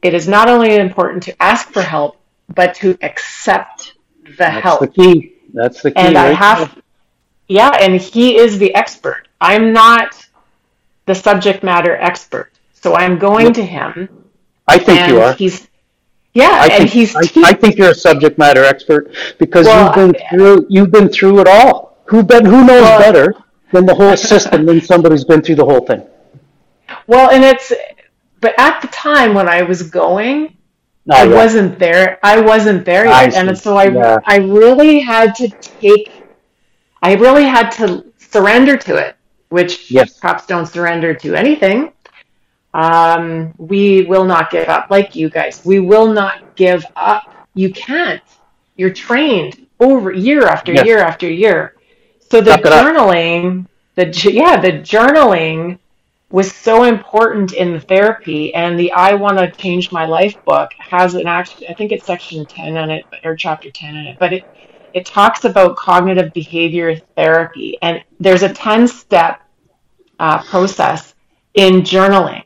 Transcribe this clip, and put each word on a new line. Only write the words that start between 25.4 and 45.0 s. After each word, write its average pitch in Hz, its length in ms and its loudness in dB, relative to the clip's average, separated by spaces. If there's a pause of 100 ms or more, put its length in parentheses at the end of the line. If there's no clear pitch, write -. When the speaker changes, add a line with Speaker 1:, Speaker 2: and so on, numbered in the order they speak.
Speaker 2:
through 160 140 -2
the 147 80 2
whole 135 200 2
thing? 110 180 -6 (1040)
Speaker 1:
Well, 254 240 4
and 262 140 4
it's, 262 280 0 (680)
but 226 180 -2
at 285 220 0
the 262 80 -14
time 269 460 -2
when 196 140 0
I 175 140 -2
was 180 200 -6
going, 202 720 -4 (540)
Speaker 2:
Oh, 143 40 2
Speaker 1:
I 131 100 6
Speaker 2:
yeah. 113 100 4
Speaker 1:
wasn't 220 440 2
there. 185 440 0
I 214 180 2
wasn't 214 460 0
there 185 200 0
Speaker 2:
I - 180 4
Speaker 1:
yet. 123 100 -2
And 185 220 -2
Speaker 2:
see. - 60 -18
Speaker 1:
so 208 140 -2
I, 196 120 4
Speaker 2:
Yeah. 233 360 2
Speaker 1:
I 202 140 0
really 247 600 4
had 226 360 -2
to 247 140 -6
take, 208 600 -2 (920)
I 185 140 0
really 262 280 4
had 254 280 0
to 185 340 -6 (100)
surrender 240 640 0
to 156 180 -6
it, - 200 -8 (340)
which 175 400 -6
Speaker 2:
Yes. 123 280 -2
Speaker 1:
cops - 280 -8
don't 170 200 -8
surrender 170 480 -6
to 156 200 -10
anything. 233 580 -2 (800)
Um, 165 840 -2
we 196 460 0
will 185 220 0
not 170 260 -2
give 165 180 -6
up 156 220 -4
like 202 240 -2